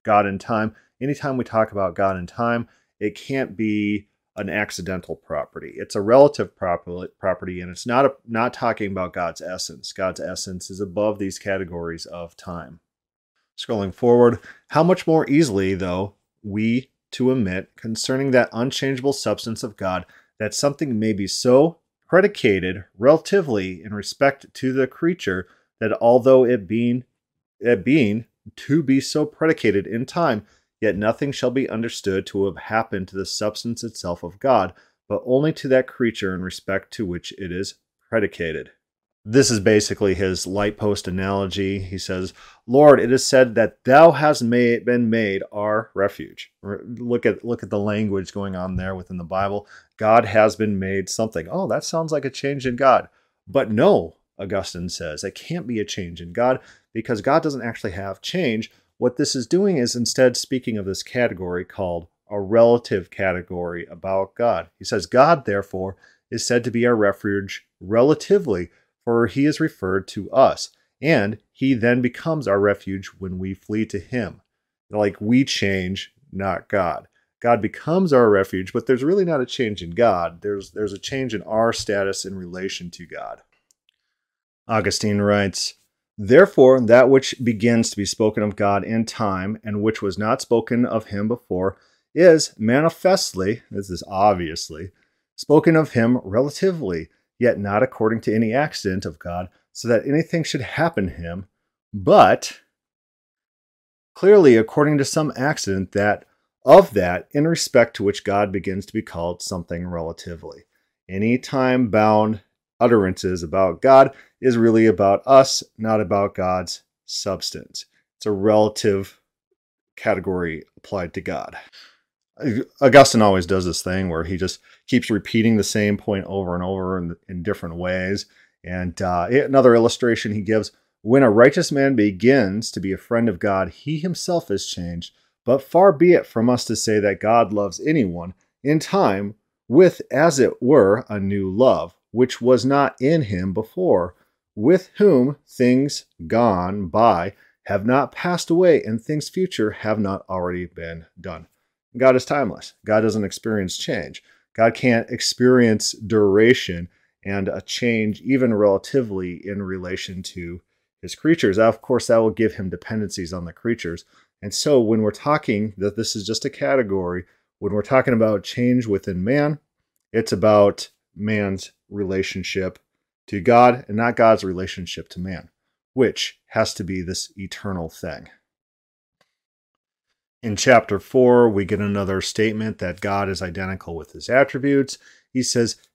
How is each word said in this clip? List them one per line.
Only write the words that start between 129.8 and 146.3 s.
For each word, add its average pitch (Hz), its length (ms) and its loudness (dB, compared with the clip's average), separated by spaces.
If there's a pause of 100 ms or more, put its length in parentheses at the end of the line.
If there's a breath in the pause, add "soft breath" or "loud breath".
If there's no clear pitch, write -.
he 104 80 -4
gives, 107 300 -2 (300)
"When 123 200 4
a 127 80 6
righteous 123 400 4
man 139 280 0
begins 107 760 2
to - 80 -12
be 95 140 -6
a 92 40 -6
friend 117 300 -2
of 92 120 -2
God, 95 320 -2
he 156 260 -8
himself 175 520 -4
is 98 160 -4
changed. 85 480 -10 (300)
But 135 180 2
far 190 300 4
be 170 220 4
it - 120 2
from 117 240 -2
us 123 160 0
to 110 120 -4
say 107 240 -2
that 98 180 0
God 110 320 2
loves 101 300 -4
anyone 92 520 -2 (300)
in 151 160 0
time 107 560 -2 (320)
with, 170 420 6
as 143 300 2
it 117 240 2
were, 123 460 6
a 104 100 -6
new 98 300 -4
love, 92 440 2 (180)
which 127 300 0
was 120 240 4
not 139 360 2
in 151 220 2
him 95 300 -4
before, 107 640 -2 (400)
with 156 420 0
whom 143 480 4
things 127 600 0 (200)
gone 98 640 0